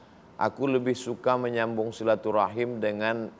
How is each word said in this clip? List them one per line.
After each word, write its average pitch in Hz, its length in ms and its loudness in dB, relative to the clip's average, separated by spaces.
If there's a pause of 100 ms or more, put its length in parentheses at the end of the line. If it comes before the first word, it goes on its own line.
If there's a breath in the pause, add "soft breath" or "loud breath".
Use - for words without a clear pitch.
(380 loud breath)
Aku 120 320 0
lebih 127 240 2
suka 120 400 0
menyambung 117 560 0
silaturahim 110 880 0
dengan 110 640 -2